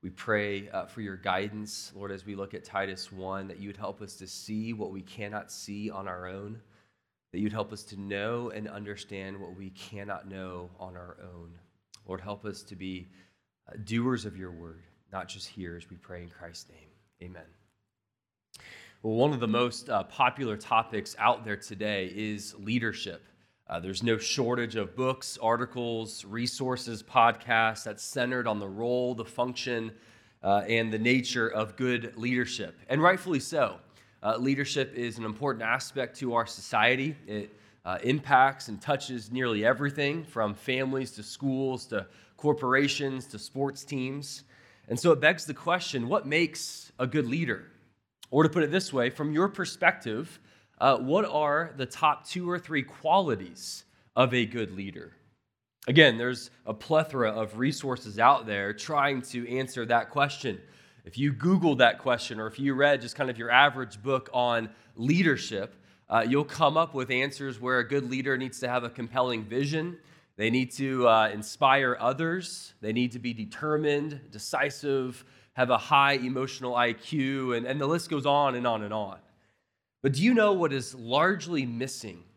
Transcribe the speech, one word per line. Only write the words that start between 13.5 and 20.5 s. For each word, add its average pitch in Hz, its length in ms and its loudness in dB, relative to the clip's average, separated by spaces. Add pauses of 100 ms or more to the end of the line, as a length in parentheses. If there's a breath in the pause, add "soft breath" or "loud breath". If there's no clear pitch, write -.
uh, - 120 -18
doers 117 420 -2
of 92 100 -10
your 92 160 -12
word, 82 300 -16 (320)
not 90 140 -8
just - 200 -14
hearers. 87 440 -12
We 90 60 -20
pray 87 260 -16
in 87 60 -18
Christ's 85 400 -20
name. - 600 -20
Amen. 80 160 -18 (1600 loud breath)
Well, 110 100 -2
one 127 180 4
of 127 100 -2
the 117 60 0
most, 120 440 0
uh, 101 140 2
popular 123 520 0